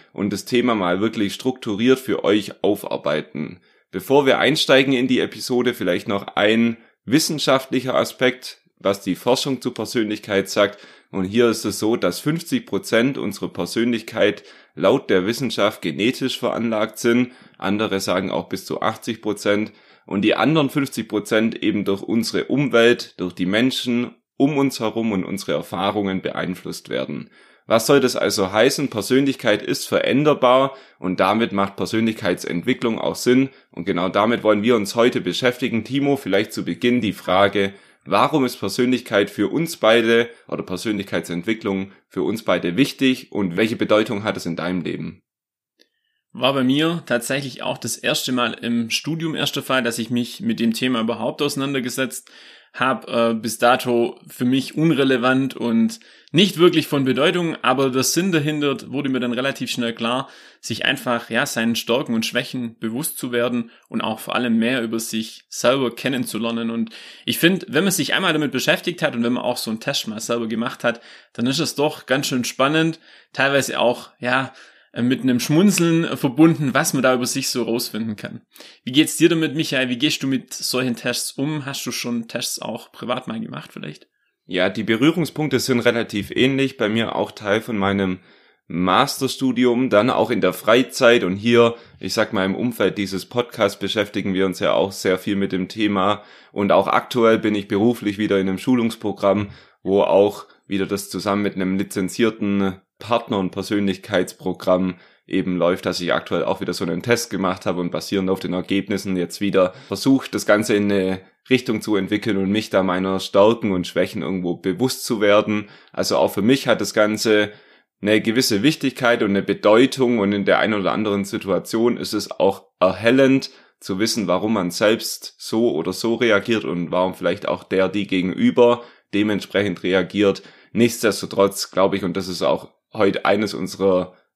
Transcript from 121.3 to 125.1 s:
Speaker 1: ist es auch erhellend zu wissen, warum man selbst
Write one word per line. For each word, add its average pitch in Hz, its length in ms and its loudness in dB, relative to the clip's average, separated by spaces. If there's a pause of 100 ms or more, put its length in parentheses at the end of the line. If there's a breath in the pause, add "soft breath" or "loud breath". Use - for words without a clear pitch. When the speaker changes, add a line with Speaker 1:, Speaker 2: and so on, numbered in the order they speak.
Speaker 1:
ist - 160 -8
es 104 180 -4
auch - 380 0 (100)
erhellend 127 720 4 (300 soft breath)
zu 95 180 -6
wissen, 110 300 0
warum 92 240 0
man 90 180 0
selbst - 680 0